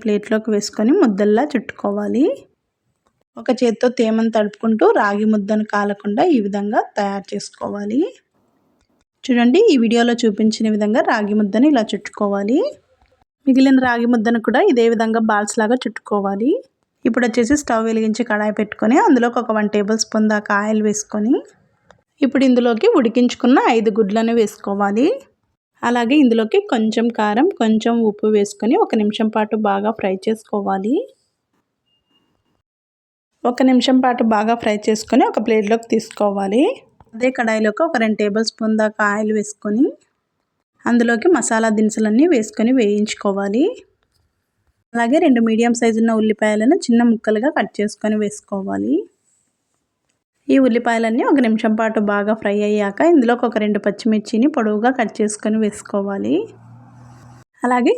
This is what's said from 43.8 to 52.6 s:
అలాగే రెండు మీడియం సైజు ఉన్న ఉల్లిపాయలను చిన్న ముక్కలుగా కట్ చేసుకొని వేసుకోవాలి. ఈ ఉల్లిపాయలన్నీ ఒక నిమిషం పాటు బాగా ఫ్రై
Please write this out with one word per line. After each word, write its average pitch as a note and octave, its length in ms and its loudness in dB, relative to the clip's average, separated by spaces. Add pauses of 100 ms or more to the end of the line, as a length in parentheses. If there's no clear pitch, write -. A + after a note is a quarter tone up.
అలాగే A#3 300 2
రెండు B3 220 4
మీడియం A#3 320 2
సైజు A3+ 220 0
ఉన్న A3+ 200 2
ఉల్లిపాయలను G#3+ 540 2 (100)
చిన్న A#3 240 2
ముక్కలుగా A3 480 0
కట్ A3+ 220 -2
చేసుకొని G#3+ 440 -4
వేసుకోవాలి. G3 720 -6 (1600)
ఈ C4+ 40 6 (100)
ఉల్లిపాయలన్నీ A#3 640 0
ఒక C#4 160 4
నిమిషం A3 340 0
పాటు A3 180 0 (140)
బాగా G3+ 300 0
ఫ్రై G3+ 120 -2 (140)